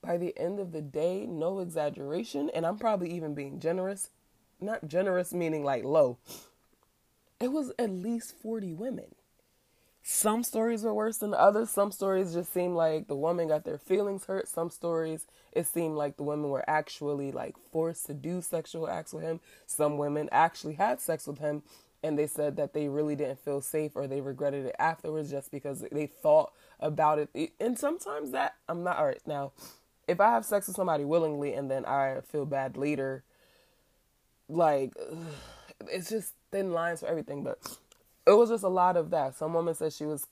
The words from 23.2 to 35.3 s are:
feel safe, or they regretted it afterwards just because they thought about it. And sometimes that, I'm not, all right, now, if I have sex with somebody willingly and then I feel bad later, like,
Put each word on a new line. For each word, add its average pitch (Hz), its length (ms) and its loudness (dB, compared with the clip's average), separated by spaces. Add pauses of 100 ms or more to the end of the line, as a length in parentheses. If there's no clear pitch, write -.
feel 139 200 -2
safe, 151 360 -4
or 139 100 -4
they 135 160 -4
regretted 139 420 -2
it 123 140 -4
afterwards 156 520 0
just 139 200 -6
because 139 420 -8
they 151 140 -2
thought 151 460 6 (280)
about 151 380 4
it. 147 420 -2
And 233 180 2
sometimes 302 520 -4
that, 269 240 0 (140)
I'm 170 140 -4
not, 180 140 0
all 151 100 4
right, 135 200 -2
now, 143 260 -4 (560)
if 180 120 4
I 214 100 8
have 226 160 2
sex 202 200 0
with 185 100 -8
somebody 165 280 2
willingly 147 480 2
and 139 180 -4
then 135 140 -2
I 135 380 0
feel 143 240 -4
bad 135 320 -2
later, 135 440 -2 (1300)
like, 147 460 2 (460)